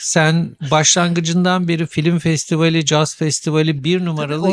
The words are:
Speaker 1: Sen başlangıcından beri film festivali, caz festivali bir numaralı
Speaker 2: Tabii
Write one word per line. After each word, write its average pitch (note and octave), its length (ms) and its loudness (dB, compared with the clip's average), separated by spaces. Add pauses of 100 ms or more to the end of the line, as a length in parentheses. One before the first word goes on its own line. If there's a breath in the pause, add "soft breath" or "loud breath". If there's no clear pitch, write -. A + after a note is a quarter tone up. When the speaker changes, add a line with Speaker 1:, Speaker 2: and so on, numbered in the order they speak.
Speaker 1:
Sen D#3+ 560 0 (140)
başlangıcından F3 1000 2
beri E3 180 -2
film E3 320 0
festivali, D#3+ 680 0
caz D3+ 320 0
festivali D#3 680 -2
bir F3+ 200 0
numaralı D3+ 380 -4
Speaker 2:
Tabii F#3+ 100 2